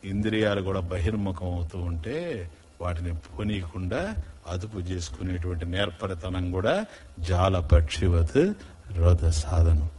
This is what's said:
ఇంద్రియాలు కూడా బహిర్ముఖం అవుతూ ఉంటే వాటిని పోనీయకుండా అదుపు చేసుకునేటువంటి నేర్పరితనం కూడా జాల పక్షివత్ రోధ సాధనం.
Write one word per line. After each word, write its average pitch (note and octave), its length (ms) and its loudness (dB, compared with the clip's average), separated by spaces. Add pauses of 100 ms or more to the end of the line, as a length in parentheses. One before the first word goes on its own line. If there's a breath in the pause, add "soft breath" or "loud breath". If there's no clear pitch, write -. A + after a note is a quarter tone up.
ఇంద్రియాలు G#2 580 0
కూడా F#2+ 180 -2
బహిర్ముఖం F2+ 720 -2
అవుతూ F2 260 -6
ఉంటే F2+ 720 -6 (300 loud breath)
వాటిని E2+ 340 -4
పోనీయకుండా G2+ 1000 -6 (320 loud breath)
అదుపు F#2+ 300 -6
చేసుకునేటువంటి F2+ 880 -6
నేర్పరితనం F2+ 880 -4
కూడా A#2+ 340 0 (340 loud breath)
జాల F2+ 400 2
పక్షివత్ E2 920 4 (440 loud breath)
రోధ E2+ 280 6
సాధనం. D#2+ 720 4